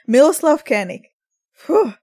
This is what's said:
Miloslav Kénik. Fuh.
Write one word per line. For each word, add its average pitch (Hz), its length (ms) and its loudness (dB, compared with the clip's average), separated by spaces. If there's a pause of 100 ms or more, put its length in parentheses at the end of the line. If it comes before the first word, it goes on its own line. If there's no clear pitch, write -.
Miloslav 302 540 2
Kénik. 202 400 -6 (540)
Fuh. 349 360 -2 (100)